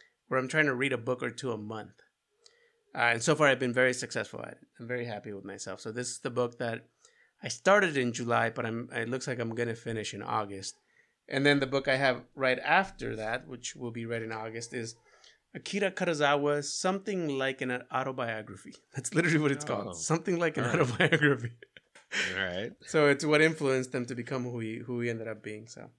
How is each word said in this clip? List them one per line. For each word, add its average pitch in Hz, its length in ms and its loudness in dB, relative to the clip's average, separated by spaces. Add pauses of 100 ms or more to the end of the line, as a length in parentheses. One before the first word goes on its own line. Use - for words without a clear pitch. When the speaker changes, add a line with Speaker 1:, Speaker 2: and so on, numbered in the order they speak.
(260)
Speaker 1:
where 131 120 2
I'm 131 80 -2
trying 151 200 2
to 131 80 2
read 131 180 0
a 123 60 -2
book 127 240 -2
or 123 80 -2
two 123 220 -6
a 110 40 -4
month. 107 460 -10 (880)
Uh, 147 60 -8 (140)
and 117 100 -2
so 156 100 6
far, 151 140 6
I've 131 100 6
been 123 160 0
very 127 200 6
successful 117 480 -6
at - 120 -12
it. - 40 -20 (220)
I'm 117 80 -14
very 120 180 -4
happy 107 280 -8
with 98 100 -10
myself. 98 380 -10
So 113 100 -8
this 123 200 -4
is - 80 -10
the 139 100 -4
book 120 300 -2
that 120 260 -4 (560)
I - 60 -8
started 190 500 4
in 123 160 2
July, 117 380 2
but 117 160 -6
I'm, 117 260 -6
it 120 160 -4
looks 127 180 -4
like 123 120 -4
I'm 113 160 -4
gonna 117 200 -2
finish 110 380 -6
in 101 80 -10
August. 101 540 -4 (520)
And 139 200 0
then 143 140 6
the 135 60 0
book 135 200 0
I 135 80 4
have 131 300 2 (100)
right 127 280 2
after 143 520 0
that, 110 320 -6
which 123 280 -12
will 127 160 -6
be 117 140 -8
read 117 160 -4
in 113 100 -8
August, 113 420 -8
is 113 220 -6 (580)
Akira 196 380 -2
Kurosawa's 147 840 2
Something 185 640 -2
Like 135 240 0
an 127 200 -2 (120)
Autobiography. 120 800 -4 (100)
<laughs> - 120 -16
That's - 180 -6
literally 165 260 4
what 151 120 4
it's 139 140 -2
called. 104 240 -4
Speaker 2:
Oh. - 40 -8
Speaker 1:
Something 170 460 0
Like 165 180 2
an 143 60 0
Speaker 2:
All 120 80 0
right. 156 100 2
Speaker 1:
Autobiography. 139 680 4 (840)
Speaker 2:
All 95 80 -2
right. 92 280 -4 (160)
Speaker 1:
So 151 200 6
it's 143 180 4
what 151 160 6
influenced 139 500 2
them 123 140 -2
to 123 100 -6
become 120 300 -4
who 123 140 -6
he, 110 180 -6
who 120 240 -6
he 120 80 0
ended 113 180 -4
up 107 160 -10
being. 107 240 -10
So - 320 -16